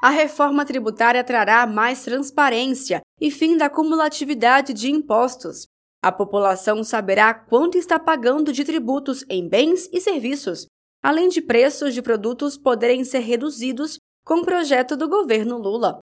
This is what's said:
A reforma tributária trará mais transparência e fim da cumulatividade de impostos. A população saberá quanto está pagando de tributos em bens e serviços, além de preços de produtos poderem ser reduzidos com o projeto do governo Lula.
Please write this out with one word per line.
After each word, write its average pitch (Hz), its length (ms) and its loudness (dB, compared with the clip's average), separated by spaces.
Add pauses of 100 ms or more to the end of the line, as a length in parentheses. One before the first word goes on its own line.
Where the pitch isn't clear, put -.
A 254 80 6
reforma 285 560 2
tributária 240 580 0
trará 233 420 2
mais 226 380 -2
transparência 262 960 -2 (180)
e - 120 -2
fim 320 260 2
da 294 140 2
cumulatividade 294 1040 0
de 220 180 -4
impostos. 254 760 -2 (380)
A 185 80 4
população 202 720 0
saberá 208 480 2
quanto 302 460 2
está 339 200 0
pagando 294 540 0
de 254 120 -2
tributos 277 680 -4
em 180 180 -4
bens 302 420 2
e 359 80 -2
serviços, 285 680 -4 (360)
além 330 280 2
de 349 100 0
preços 269 540 2
de 240 80 -6
produtos 240 560 -4
poderem 247 440 0
ser 254 180 -2
reduzidos 240 760 -4 (260)
com 294 160 0
o 339 40 -4
projeto 294 500 0
do 285 140 -4
governo 240 480 0
Lula. 208 480 -2